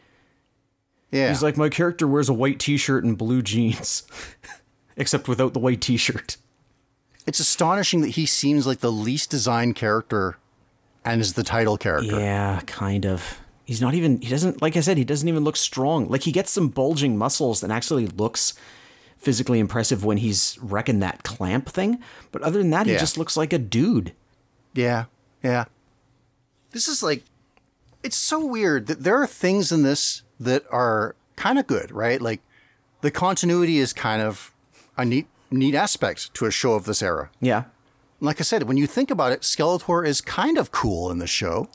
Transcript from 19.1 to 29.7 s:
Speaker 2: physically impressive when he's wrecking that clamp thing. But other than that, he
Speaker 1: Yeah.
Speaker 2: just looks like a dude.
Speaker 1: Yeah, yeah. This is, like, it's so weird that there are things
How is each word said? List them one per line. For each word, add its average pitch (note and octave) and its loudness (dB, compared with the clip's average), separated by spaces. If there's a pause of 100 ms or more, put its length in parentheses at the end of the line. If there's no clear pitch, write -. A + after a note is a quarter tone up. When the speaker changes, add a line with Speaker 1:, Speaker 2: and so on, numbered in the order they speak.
Speaker 2:
physically B2 2
impressive G#2+ 0
when G#2 2
he's G#2+ 0
wrecking G#2+ 0
that F#2 -4
clamp G2+ -4
thing. G#3+ -2 (320)
But - -10
other D#3+ 0
than F3+ 4
that, G3 2
he D3 4
Speaker 1:
Yeah. F#2+ 4
Speaker 2:
just D#3 0
looks D#3+ -4
like D#3 0
a - 2
dude. A#2 0 (600)
Speaker 1:
Yeah, A#2+ 0 (380)
yeah. B2 0 (1080)
This A#3 -4
is, D4 -2
like, D3+ -2 (800)
it's - -4
so D#4 0
weird F#3+ 2
that C#3 -4
there G#3+ 4
are C4 2
things F#3 0